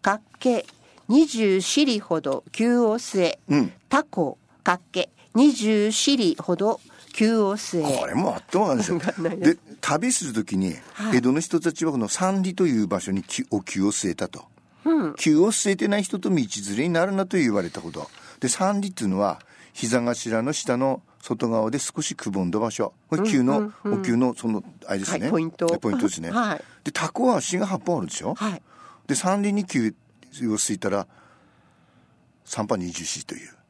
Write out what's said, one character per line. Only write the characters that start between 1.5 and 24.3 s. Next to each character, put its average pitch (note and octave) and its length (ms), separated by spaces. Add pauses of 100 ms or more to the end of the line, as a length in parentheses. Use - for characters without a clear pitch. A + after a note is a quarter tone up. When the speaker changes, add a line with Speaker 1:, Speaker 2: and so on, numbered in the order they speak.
Speaker 1:
四 C#4+ 240
里 A#3 140
ほ D#3+ 220
ど - 300
急 A#3+ 280
を A3+ 200
据 F#3+ 240
え。 - 160 (100)
Speaker 2:
う D3 60
ん。 A#2 180 (160)
Speaker 1:
タ D4 140
コ、 D#3+ 340 (260)
活 F3 280
気、 - 180 (240)
二 C4+ 180
十 A3 400
四 A#3 440
里 - 60
ほ F3 140
ど G#3 240 (340)
急 A3+ 260
を G3+ 180
据 F3 240
え。 C#3 180
Speaker 2:
こ C3 60
れ - 80
も C3 220
あ - 40
っ - 40
て - 140
も A3 100
あ - 20
る C4+ 60
ん - 40
で G#3 40
す F3+ 80
よ。 F3 60
Speaker 1:
わ C#3 40
か F3 200
ん - 20
な E3 100
い D#3+ 40
で F3 80
す。 E3 100
Speaker 2:
で、 - 40 (220)
旅 E3+ 300
す - 140
る B2 80
と G#2+ 100
き G2 140
に、 F2+ 180 (180)
Speaker 1:
は G#3 220
い。 - 20
Speaker 2:
江 A#2+ 40
戸 B2+ 100
の D3 80
人 E3+ 200
た D#3+ 140
ち E3 120
は D#3 60
こ C3+ 60
の A2 100
三 F#3+ 360
里 F#3 120
と F3+ 120
い A#2 140
う G2 60
場 F#2 120
所 G2 120
に F#2+ 120
急、 - 260
お G2+ 120
急 F#2+ 220
を G#2 80
据 F#2 200
え E2 40
た F#2 120
と。 - 180 (400)
Speaker 1:
う D4+ 240
ん。 - 60
Speaker 2:
急 D3+ 240
を G#3 120
据 G3+ 200
え G3 40
て G#3 120
な G3+ 100
い G#3 60
人 G3 160
と G3+ 100
道 F#3 60
連 C3 100 (320)
れ D3+ 100
に F3 60
な E3+ 120
る G3+ 80
な F#3+ 120
と F#3+ 120
言 B2 160
わ G2+ 100
れ E2+ 60
た - 120
ほ E2 80
ど。 D2 180 (320)
で、 C3 80
三 F#3+ 280
里 G3+ 140
っ - 20
て A#2+ 120
い G2+ 40
う - 20
の F#2 100
は、 G2 220 (320)
膝 A#2+ 280
頭 A2+ 400
の B2+ 120
下 - 240
の C3+ 240 (200)
外 A#2 280
側 A2+ 220
で D3 80
少 - 220
し - 140
く - 160
ぼ F#2+ 120
ん F2 80
だ G#2+ 80
場 A2+ 120
所。 - 220 (160)
こ D#3+ 60
れ G3+ 140
急 C3+ 140
の、 C#3 160
Speaker 1:
う G#3 40
ん G#3 100 (100)
う G#3 60
ん - 40
う - 40
ん。 F#2+ 40
Speaker 2:
お - 20
急 A#2 140
の B2 180